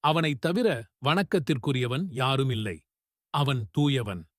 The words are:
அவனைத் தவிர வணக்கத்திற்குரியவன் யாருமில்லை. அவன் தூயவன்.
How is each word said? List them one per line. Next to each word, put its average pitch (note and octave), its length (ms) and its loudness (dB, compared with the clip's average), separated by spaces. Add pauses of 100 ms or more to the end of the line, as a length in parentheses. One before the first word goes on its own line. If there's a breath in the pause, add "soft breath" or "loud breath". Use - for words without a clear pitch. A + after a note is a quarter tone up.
அவனைத் D#3 360 2
தவிர G3+ 280 2 (360)
வணக்கத்திற்குரியவன் C#3 1080 0
யாருமில்லை. B2+ 640 0 (580)
அவன் C3+ 360 0
தூயவன். B2 520 0 (160)